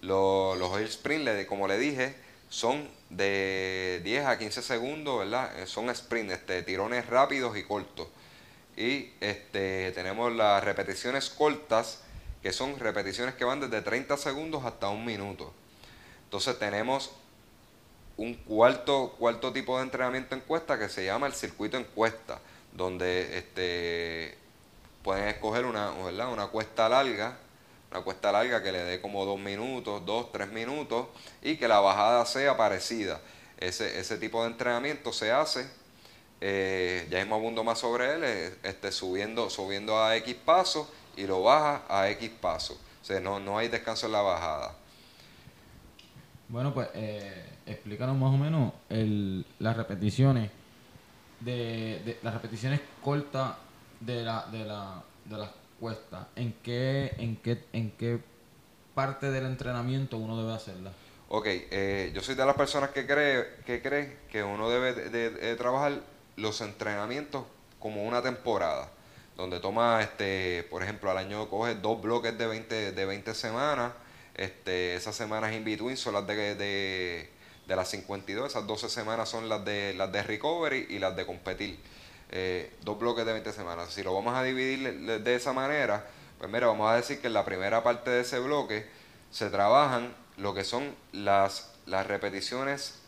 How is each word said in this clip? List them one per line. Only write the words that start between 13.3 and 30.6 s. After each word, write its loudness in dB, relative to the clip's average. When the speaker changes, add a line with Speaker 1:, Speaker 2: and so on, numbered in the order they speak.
Speaker 1:
que -2
van 2
desde -2
treinta 0
segundos -4
hasta -4
un -4
minuto. -6
Entonces -2
tenemos 0
un -4
cuarto, 4
cuarto 2
tipo -2
de 2
entrenamiento -2
en -6
cuesta 0
que -2
se -4
llama 0
el -2
circuito -4
en -2
cuesta, -2
donde, -2
este, -4
pueden 0
escoger 0
una, -2
¿verdad? -4
Una -4
cuesta 2
larga, 2
una -4
cuesta 0
larga 4
que 0
le -2
dé -4
como -4
dos -2
minutos, -4
dos, -2
tres -4
minutos, -2